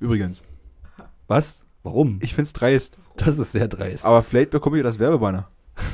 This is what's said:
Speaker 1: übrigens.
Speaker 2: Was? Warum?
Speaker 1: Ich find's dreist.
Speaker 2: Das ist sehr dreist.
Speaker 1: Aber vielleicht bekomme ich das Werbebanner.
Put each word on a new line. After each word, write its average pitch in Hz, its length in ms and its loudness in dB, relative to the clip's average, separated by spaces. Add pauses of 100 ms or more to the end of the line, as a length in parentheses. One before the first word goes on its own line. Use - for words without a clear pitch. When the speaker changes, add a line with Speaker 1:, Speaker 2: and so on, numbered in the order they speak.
Speaker 1:
übrigens. 101 420 -2 (840)
Speaker 2:
Was? 143 320 0 (220)
Warum? 110 400 0
Speaker 1:
Ich - 120 -6
find's 151 200 -2
dreist. 127 420 0 (200)
Speaker 2:
Das 151 220 0
ist 117 140 -4
sehr 110 160 0
dreist. 95 360 -8
Speaker 1:
Aber 117 180 6
vielleicht 123 280 0
bekomme 151 280 0
ich 147 40 0
das 117 160 -2
Werbebanner. 110 500 0 (460)